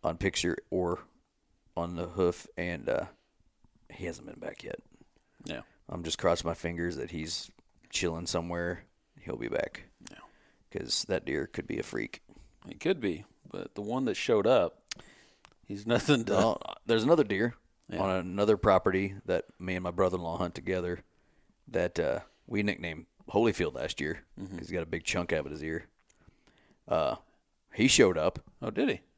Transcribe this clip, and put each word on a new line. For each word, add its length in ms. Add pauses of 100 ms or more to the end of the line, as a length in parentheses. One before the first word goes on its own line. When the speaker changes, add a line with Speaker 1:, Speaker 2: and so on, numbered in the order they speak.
Speaker 1:
on 140
picture 400 (120)
or 300 (760)
on 200
the 120
hoof, 380 (120)
and, 320
uh, 160 (840)
he 140
hasn't 220
been 140
back 240
yet. 160 (640)
Speaker 2:
Yeah. 180 (260)
Speaker 1:
I'm 140
just 160
crossing 300
my 60
fingers 420
that 140
he's 400 (380)
chilling 380
somewhere. 580 (360)
He'll 180
be 100
back. 360 (260)
Speaker 2:
Yeah. 80 (520)
Speaker 1:
'Cause 380
that 160
deer 220
could 200
be 120
a 40
freak. 400 (460)
Speaker 2:
It 120
could 200
be, 240 (260)
but 260
the 60
one 220
that 120
showed 300
up, 360 (800)
he's 220
nothing 400
to 60
Speaker 1:
Well, 300 (220)
there's 200
another 200
deer 300 (340)
Speaker 2:
Yeah. 140
Speaker 1:
on 80
another 460
property 600 (100)
that 200 (120)
me 160
and 80
my 80
brother-in-law 480
hunt 160
together 460 (680)
that, 320
uh, 220 (260)
we 160
nicknamed 440 (240)
Holyfield 440
last 260
year 220 (160)
'cause 80
Speaker 2:
Mm-hmm. 120
Speaker 1:
he's 120
got 140
a 20
big 160
chunk 300
out 120
of 60
his 140
ear. 220 (1000)
Uh, 300 (580)
he 140
showed 280
up. 220 (240)
Speaker 2:
Oh, 80
did 180
he? 120 (180)